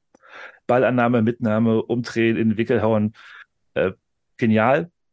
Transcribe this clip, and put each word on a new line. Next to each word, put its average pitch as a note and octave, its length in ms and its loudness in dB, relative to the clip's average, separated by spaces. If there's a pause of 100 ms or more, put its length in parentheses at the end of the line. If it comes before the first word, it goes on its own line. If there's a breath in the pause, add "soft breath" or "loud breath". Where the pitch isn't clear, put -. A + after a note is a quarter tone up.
(680 loud breath)
Ballannahme, A#2+ 540 2
Mitnahme, A2+ 600 0
Umdrehen A#2 540 -2
in A2 140 0
den G2+ 80 -2
Winkel A#2 240 -2
hauen, G#2+ 320 0 (600 loud breath)
äh, F2+ 180 -2 (440)
genial. A#2+ 560 0 (220)